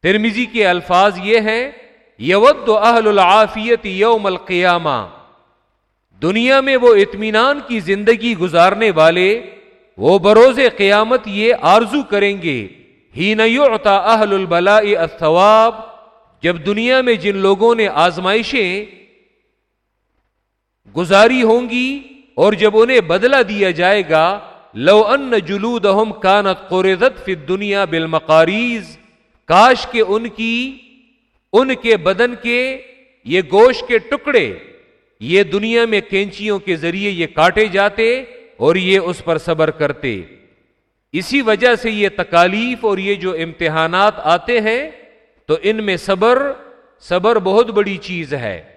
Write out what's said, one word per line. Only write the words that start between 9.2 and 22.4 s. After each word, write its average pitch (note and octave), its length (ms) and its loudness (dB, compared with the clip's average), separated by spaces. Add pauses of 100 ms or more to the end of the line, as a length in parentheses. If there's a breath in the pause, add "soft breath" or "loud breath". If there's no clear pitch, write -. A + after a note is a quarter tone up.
وہ D3+ 220 2
بروز A3 400 6 (180)
قیامت A3 520 0
یہ G#3+ 240 0 (200)
آرزو A3+ 360 2
کریں G3+ 320 0
گے، D3 180 -4 (560)
حین G3+ 240 -2
یعطی A3+ 500 2
اہل G3+ 440 2
البلاء F#3+ 480 2 (180)
الثواب، F#3+ 760 2 (720)
جب E3 220 -4
دنیا A#3 360 0
میں B3 140 2
جن G3 240 -4
لوگوں G3 360 2
نے A3 120 0 (160)
آزمائشیں F#3+ 840 -2 (2000)
گزاری G3+ 480 2
ہوں A#3 260 2
گی B3 180 -4 (480)
اور G3 180 2